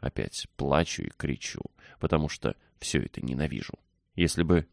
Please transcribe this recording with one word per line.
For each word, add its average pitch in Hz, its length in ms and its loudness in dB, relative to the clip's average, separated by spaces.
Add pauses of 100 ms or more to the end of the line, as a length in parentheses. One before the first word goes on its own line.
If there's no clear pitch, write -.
опять - 560 -6
плачу 69 480 0
и 50 120 -6
кричу, - 460 -6 (380)
потому 76 280 2
что - 280 -2 (240)
всё - 200 0
это - 240 -6
ненавижу. 64 500 -4 (400)
Если 85 280 4
бы 82 300 6